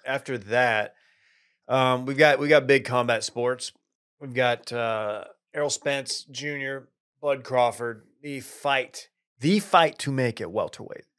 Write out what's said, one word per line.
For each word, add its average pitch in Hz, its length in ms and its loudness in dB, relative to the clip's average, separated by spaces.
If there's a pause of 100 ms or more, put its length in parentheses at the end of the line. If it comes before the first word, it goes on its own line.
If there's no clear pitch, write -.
after 135 320 -6
that, 110 560 0 (760)
um, 127 380 2
we've 135 120 -4
got, 147 200 8
we 143 100 -2
got 147 180 6
big 135 180 4
combat 120 400 0
sports. 123 480 -6 (480)
We've 139 140 -14
got, 120 380 0
uh, 110 520 -4 (300)
Errol 147 160 -2
Spence 139 540 -4
Junior, 135 640 -10 (340)
Bud 139 220 -2
Crawford, 117 600 0 (160)
the 143 180 -10
fight, - 680 -4 (320)
the 185 200 4
fight 170 400 4
to 139 120 -4
make 127 300 -2
it 85 80 -8
welterweight - 540 -6 (140)